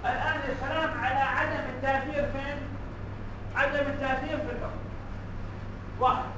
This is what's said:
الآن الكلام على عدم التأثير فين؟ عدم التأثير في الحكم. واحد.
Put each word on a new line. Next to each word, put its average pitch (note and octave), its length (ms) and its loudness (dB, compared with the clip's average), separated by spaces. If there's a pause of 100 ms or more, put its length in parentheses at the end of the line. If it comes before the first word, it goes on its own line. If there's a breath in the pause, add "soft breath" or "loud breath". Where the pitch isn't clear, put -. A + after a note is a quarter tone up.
الآن C#4+ 340 2 (100)
الكلام D#4 500 0
على C4 200 2
عدم - 500 2
التأثير C#4 600 2
فين؟ C#4 260 -2 (960)
عدم C#4 320 4
التأثير C4+ 500 0
في B3 140 -2
الحكم. - 280 -4 (1200)
واحد. B3+ 240 6 (140)